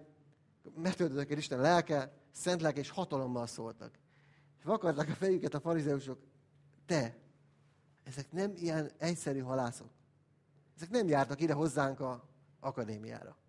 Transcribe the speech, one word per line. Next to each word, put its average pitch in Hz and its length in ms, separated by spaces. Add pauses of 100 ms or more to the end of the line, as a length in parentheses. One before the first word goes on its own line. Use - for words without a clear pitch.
(760)
megtöltöttek 147 540
el 147 80
Isten 139 220
lelke, 156 520 (180)
szent 180 300
lelke, 147 200
és 135 100
hatalommal 131 560
szóltak. - 520 (600)
És - 60
vakarták 156 440
a 160 60
fejüket 185 400
a 143 60
farizeusok, 143 580 (680)
te, 131 300 (880)
ezek 135 280
nem 196 240
ilyen 160 420
egyszerű 151 400
halászok. 127 520 (840)
Ezek 170 140
nem 220 180
jártak 139 320
ide 160 120
hozzánk 143 480
a 127 280 (320)
akadémiára. 110 760 (120)